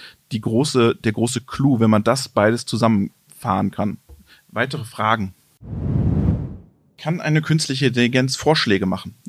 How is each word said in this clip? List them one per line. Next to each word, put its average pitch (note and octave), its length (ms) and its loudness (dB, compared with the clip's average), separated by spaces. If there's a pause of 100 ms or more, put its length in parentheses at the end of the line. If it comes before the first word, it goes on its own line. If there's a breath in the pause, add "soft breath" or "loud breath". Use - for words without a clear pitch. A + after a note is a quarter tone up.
(320 loud breath)
die G#2+ 100 -4
große, A#2 540 2
der - 160 -2
große A#2 300 -2
Clou, C3+ 380 0
wenn A2+ 100 4
man G#2+ 140 4
das C3 260 0
beides A2 360 2
zusammenfahren G2+ 1080 -2
kann. G#2 260 -4 (540 soft breath)
Weitere B2 320 -4
Fragen? G#2+ 500 -2 (1600)
Kann E3 240 -4
eine D3+ 200 0
künstliche C#3+ 460 0
Intelligenz B2+ 480 0
Vorschläge A2 500 2
machen, F#2 300 -4 (140)